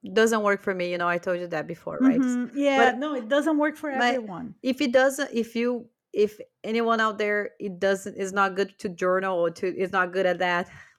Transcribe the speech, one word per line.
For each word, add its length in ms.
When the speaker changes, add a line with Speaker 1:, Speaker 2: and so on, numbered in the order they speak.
Speaker 1:
doesn't 300
work 200
for 120
me. 160
You 80
know, 100
I 100
told 220
you 80
that 180
before, 340
right? 240
Speaker 2:
Mm-hmm. 320
Yeah, 180
Speaker 1:
But 180
Speaker 2:
no, 220
it 140
doesn't 300
work 180
for 140
Speaker 1:
my, 0
Speaker 2:
everyone. 720
Speaker 1:
if 180
it 120
doesn't, 400
if 240
you, 320
if 280
anyone 360
out 180
there, 320
it 180
doesn't, 380
is 160
not 240
good 240
to 80
journal 500
or 120
to, 160
is 160
not 200
good 140
at 140
that, 280